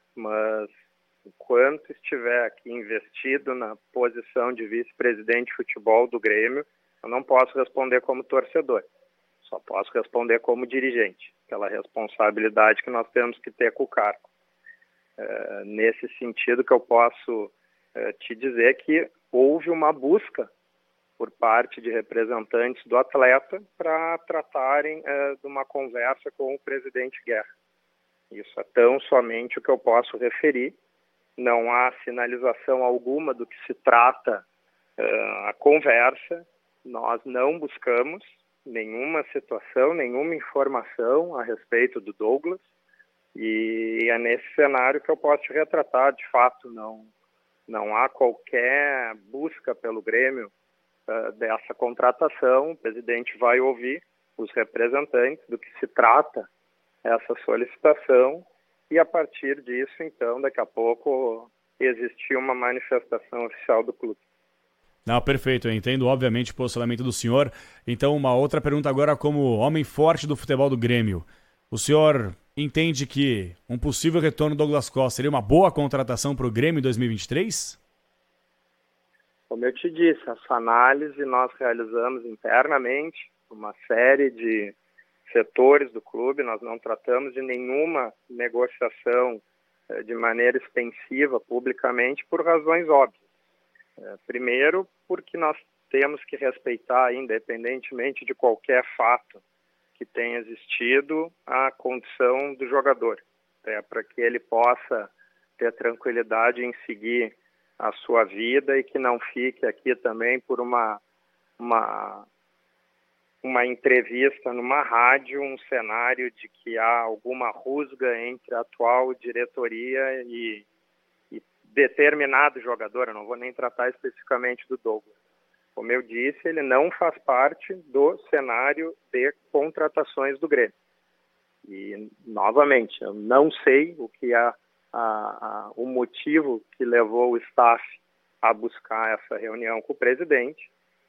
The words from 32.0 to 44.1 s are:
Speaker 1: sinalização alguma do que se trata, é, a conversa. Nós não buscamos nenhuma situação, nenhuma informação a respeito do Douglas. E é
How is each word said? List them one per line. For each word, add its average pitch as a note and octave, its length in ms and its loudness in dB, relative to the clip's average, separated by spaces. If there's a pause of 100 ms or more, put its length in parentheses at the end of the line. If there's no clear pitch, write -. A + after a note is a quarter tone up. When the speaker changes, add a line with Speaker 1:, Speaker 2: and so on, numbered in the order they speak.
Speaker 1:
sinalização B2 800 0
alguma B2+ 500 0
do A#2 140 -8
que - 80 -20 (100)
se - 80 -8
trata, A#2+ 720 4 (500)
é, G#2+ 540 -4
a G#2 80 -6
conversa. C#3+ 880 2 (400)
Nós A#2 400 -4
não C3+ 320 -2
buscamos C#3 680 -2 (420)
nenhuma B2 680 -6
situação, C3 600 0
nenhuma C#3+ 400 -4
informação C#3 1040 -2
a A#2+ 60 -6
respeito A#2 560 -2
do G#2 140 -14
Douglas. C#3+ 460 -2 (760)
E A2+ 760 -4
é A#2 100 2